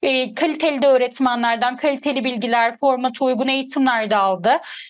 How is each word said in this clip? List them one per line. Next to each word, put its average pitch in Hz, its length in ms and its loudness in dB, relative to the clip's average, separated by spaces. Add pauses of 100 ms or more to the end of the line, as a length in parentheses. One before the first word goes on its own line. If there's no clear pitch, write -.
E, 254 320 0
kaliteli 311 480 -2
de 285 40 4
öğretmenlerden 247 880 2
kaliteli 269 480 -2
bilgiler, 233 540 0
formata 254 460 0
uygun 254 240 0
eğitimler 262 640 0
de 214 60 4
aldı. 196 440 2 (300)